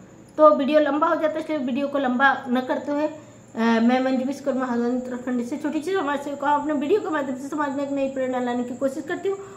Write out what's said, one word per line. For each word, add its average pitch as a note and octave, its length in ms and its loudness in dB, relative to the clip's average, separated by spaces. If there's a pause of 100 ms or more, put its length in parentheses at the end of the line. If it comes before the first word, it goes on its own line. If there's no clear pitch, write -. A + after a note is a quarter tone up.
(380)
तो D4+ 180 10
वीडियो D4 240 4
लंबा D4+ 260 2
हो E4+ 80 2
जाता D#4 200 0
है, D#4+ 60 -4
इसलिए D#4 200 -4
वीडियो C4+ 280 -2
को C#4+ 100 -2
लंबा C4 340 4 (160)
न B3 120 2
करते C#4+ 320 -4
हुए D4 160 0 (460)
अ, - 40 -8 (220)
मैं A#3+ 200 4
मंजू C4 240 0
विश्वकर्मा, C4 420 -2
हल्द्वानी, A#3+ 300 0
उत्तराखंड B3 500 -4
से D4 100 -6
छोटी D4+ 260 -4
सी F#4 120 -4
समाज C#4+ 300 -2
सेविका C#4+ 260 -2
हूँ। D4 100 2
अपने D4+ 140 -2
वीडियो D4 260 2
के F#4 100 -6
माध्यम C4+ 260 -2
से C4+ 120 -10
समाज C#4+ 280 -2
में C#4+ 80 -2
एक C#4 80 -6
नई C4+ 220 0
प्रेरणा B3+ 260 -2
लाने B3 240 -2
की A#3+ 120 -8
कोशिश C4+ 280 -2
करती F4+ 240 -4
हूँ। G4 100 -4 (180)